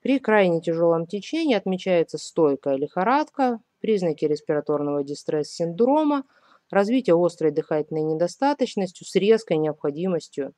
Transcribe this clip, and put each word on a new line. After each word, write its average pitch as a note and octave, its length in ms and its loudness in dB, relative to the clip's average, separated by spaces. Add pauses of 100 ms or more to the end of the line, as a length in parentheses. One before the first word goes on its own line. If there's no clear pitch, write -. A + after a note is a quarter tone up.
При C4 180 0
крайне F#3+ 440 4
тяжёлом E3 440 2
течении C4+ 480 -2
отмечается F#3 600 0
стойкая C#3+ 600 0
лихорадка, A#3+ 840 -2 (200)
признаки F3+ 440 -2
респираторного D3 800 -2
дистресс-синдрома, E3+ 1200 -2 (460)
развитие G3+ 520 2
острой E3 280 0
дыхательной D#3 520 -2
недостаточностью F#3 1040 -2
с - 80 -16
резкой G3+ 440 4
необходимостью D3+ 1000 -4